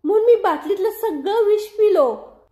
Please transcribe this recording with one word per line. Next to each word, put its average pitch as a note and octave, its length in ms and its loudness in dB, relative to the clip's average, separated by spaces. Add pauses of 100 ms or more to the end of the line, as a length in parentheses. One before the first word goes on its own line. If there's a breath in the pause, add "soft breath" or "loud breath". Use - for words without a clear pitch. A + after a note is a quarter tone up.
म्हणून G#4+ 220 2
मी A#4+ 100 6
बाटलीतलं F#4+ 540 -2
सगळं G4+ 540 -4
विष G#4 180 2
पिलो G#4 560 0 (340)